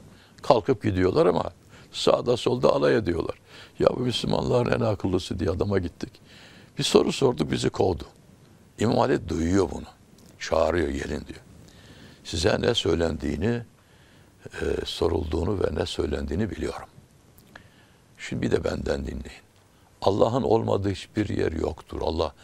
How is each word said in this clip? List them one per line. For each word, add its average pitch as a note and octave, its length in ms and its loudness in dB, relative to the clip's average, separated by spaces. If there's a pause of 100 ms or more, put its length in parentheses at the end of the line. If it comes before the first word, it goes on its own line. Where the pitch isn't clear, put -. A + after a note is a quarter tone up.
(420)
Kalkıp A#2+ 400 2
gidiyorlar F#2+ 440 2
ama - 240 2 (420)
sağda - 440 2
solda B2 360 2
alay C#3 240 2
ediyorlar. E2+ 420 -2 (400)
"Ya - 100 4
bu - 120 2
Müslümanların - 680 0
en B2 100 2
akıllısı." G2 580 -2
diye G2+ 120 -2
adama G2 280 0
gittik. - 340 -6 (680)
Bir C#3+ 60 -2
soru - 280 4
sorduk, B2 380 0
bizi A#2+ 200 0
kovdu. F#2 340 0 (760)
İmam A2+ 200 2
Ali B2+ 300 2
duyuyor E2+ 420 2
bunu. - 160 -10 (520)
Çağırıyor, D#2+ 500 0
"Gelin." C#2 380 -6
diyor. - 140 -16 (840)
Size F2 360 0
ne A#2 140 2
söylendiğini, E2 880 0 (1000)
e, - 40 -4 (200)
sorulduğunu E2+ 800 -2
ve D#2+ 100 0
ne F2 120 -2
söylendiğini C#2+ 640 -4
biliyorum. - 380 -8 (1300)
Şimdi - 240 -8
bir - 80 -2
de F#2 140 2
benden D2+ 420 -2
dinleyin. - 360 -10 (600)
Allah'ın G#2+ 400 4
olmadığı G#2+ 480 2
hiçbir G2 380 -4
yer G2 240 -2
yoktur. D#2+ 500 -6
Allah D#2+ 420 -2